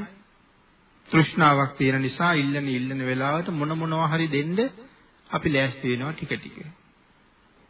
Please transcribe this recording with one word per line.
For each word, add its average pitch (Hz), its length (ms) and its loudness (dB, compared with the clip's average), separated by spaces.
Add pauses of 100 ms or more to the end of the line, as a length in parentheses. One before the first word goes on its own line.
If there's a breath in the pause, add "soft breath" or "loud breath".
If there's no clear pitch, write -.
(1080)
තෘෂ්ණාවක් 147 640 4
තියෙන 135 260 2
නිසා 135 360 0
ඉල්ලන 143 340 0
ඉල්ලන 131 320 -4
වෙලාවට 135 500 -2
මොන 151 220 -2
මොනවා 160 360 0
හරි 160 200 2
දෙන්න 151 300 -2 (720)
අපි 165 180 -2
ලෑස්ති 135 380 0
වෙනවා 127 260 -2
ටික 156 200 -8
ටික. - 240 -10 (1120)